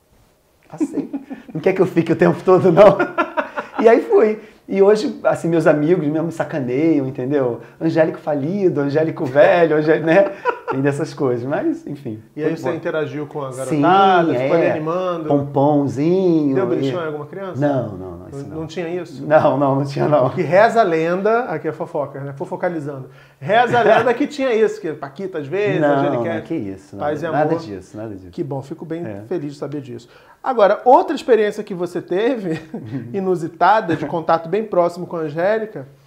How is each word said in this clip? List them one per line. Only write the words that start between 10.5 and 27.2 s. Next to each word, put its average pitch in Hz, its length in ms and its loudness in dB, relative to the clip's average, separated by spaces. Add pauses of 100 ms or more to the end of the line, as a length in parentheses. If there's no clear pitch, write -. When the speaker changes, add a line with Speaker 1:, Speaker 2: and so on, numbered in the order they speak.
Speaker 1:
Tem 135 100 -2
dessas 143 320 -2
coisas, 123 320 -2
mas, 196 440 -4
enfim, 117 340 -10 (140)
Speaker 2:
E 147 60 -8
Speaker 1:
foi 156 100 0
Speaker 2:
aí 165 60 -2
você 175 120 -6
Speaker 1:
bom. 170 60 -4
Speaker 2:
interagiu 151 500 -4
com 147 180 -10
a 135 80 -8
Speaker 1:
Sim, 131 300 -2
Speaker 2:
garotada, 175 540 4
ficou 135 220 0
Speaker 1:
é. 170 40 2
Speaker 2:
ali 175 80 2
animando? 165 580 -4
Speaker 1:
Pomponzinho 143 1300 2
Speaker 2:
Deu 127 120 0
Speaker 1:
e 123 100 0
Speaker 2:
beliscão 139 260 -2
em 160 60 -6
alguma 151 180 -8
criança? - 340 -10
Speaker 1:
Não, 131 380 0
não, 90 220 -12
não, 90 100 -18
isso - 140 -14
Speaker 2:
Não, 143 60 -12
Speaker 1:
não. 156 100 -12
Speaker 2:
não 160 80 -8
tinha 175 340 -6
isso? 143 240 -12
Speaker 1:
Não, 151 320 4
não, 139 200 2
não 143 80 0
tinha 143 220 -2
não. 139 220 4
Speaker 2:
Que 180 140 -4
reza 202 380 4
a - 20 4
lenda, 185 600 0
aqui 170 220 -6
é 156 40 -2
fofoca, 147 500 -8
né? 139 120 -10
Fofocalizando. 151 760 -6 (300)
Reza 233 400 2
a - 20 2
lenda 226 320 4
que 277 140 0
tinha 262 260 -2
isso, 214 260 0
que 156 140 -6
Paquita 160 460 -10
às 139 80 -8
vezes, 190 340 -2
Speaker 1:
Não, 147 160 2
Speaker 2:
Angélica 135 380 -2
Speaker 1:
não, - 60 -6
que - 120 -8
isso, 101 440 -8
Speaker 2:
Paz 147 260 -4